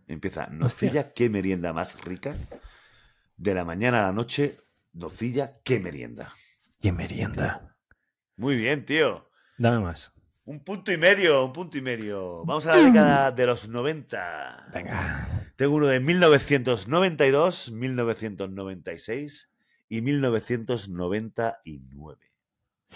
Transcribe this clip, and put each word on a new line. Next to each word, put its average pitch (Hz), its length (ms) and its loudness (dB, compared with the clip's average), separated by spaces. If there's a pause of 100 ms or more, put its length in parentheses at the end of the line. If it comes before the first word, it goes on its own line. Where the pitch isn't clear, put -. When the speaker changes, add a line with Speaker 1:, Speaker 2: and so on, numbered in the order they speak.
Speaker 1:
Empieza, 80 380 -8
Speaker 2:
Hostia. 76 120 -12
Speaker 1:
"Nocilla, 123 560 0
qué 120 160 2
merienda 95 420 -2
más 82 320 -6
rica. 92 320 -10 (1000)
De 95 160 0
la 92 100 -2
mañana 107 360 0
a 101 80 2
la 95 40 0
noche, 120 460 -2 (340)
nocilla, 113 720 -6
qué 127 160 2
merienda". 62 540 -12 (480)
Speaker 2:
Qué 101 100 2
merienda. - 840 -4 (580)
Speaker 1:
Muy 131 220 0
bien, 123 260 0
tío. 135 460 0 (280)
Speaker 2:
Dame 117 220 4
más. 87 340 -6 (320)
Speaker 1:
Un 147 180 -14
punto - 300 -6
y - 40 -2
medio, 165 460 6
un 131 80 -4
punto 156 260 -10
y 135 40 -8
medio. 101 640 -8
Vamos 147 220 -4
a - 100 8
la 349 40 10
década 143 500 8
de 123 140 0
los 113 220 0
noventa. 107 1080 -8
Speaker 2:
Venga. - 840 -8
Speaker 1:
Tengo 143 180 2
uno 147 120 4
de 131 120 2
mil 170 220 2
novecientos 127 640 4
noventa 160 380 2
y 135 60 6
dos, 160 380 2
mil 123 280 -6
novecientos 110 540 -4
noventa 95 420 -10
y 82 60 -14
seis 143 540 -10 (360)
y 113 120 -4
mil 139 200 0
novecientos 113 640 -2
noventa 104 800 -4
y 76 140 -12 (100)
nueve. 71 420 -20 (640)